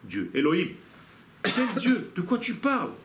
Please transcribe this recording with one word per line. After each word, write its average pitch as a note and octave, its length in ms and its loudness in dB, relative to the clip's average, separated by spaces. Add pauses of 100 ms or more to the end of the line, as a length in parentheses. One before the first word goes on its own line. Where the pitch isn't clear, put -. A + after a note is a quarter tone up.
Dieu, F#2 280 -4
Elohim. D3+ 360 2 (720)
Quel A3 400 0
Dieu ? A#3+ 340 2
De F3+ 60 -2
quoi A#3 160 0
tu - 160 -2
parles ? B3 380 0 (120)